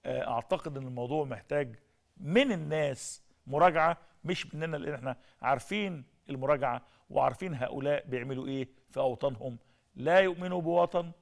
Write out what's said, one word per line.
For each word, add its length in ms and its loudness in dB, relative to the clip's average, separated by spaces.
آه، 260 -2
أعتقد 460 -4
إن 100 -8
الموضوع 380 -4
محتاج 520 -4
من 360 4
الناس 720 -2
مراجعة، 500 6
مش 300 -4
مننا، 220 -4
لأن 180 -6
إحنا 220 -6
عارفين 600 -2
المراجعة 520 0
وعارفين 440 2
هؤلاء 520 -2
بيعملوا 400 -4
إيه 220 -4
في 100 -6
أوطانهم. 580 -2
لا 240 4
يؤمنوا 420 2
بوطن 600 2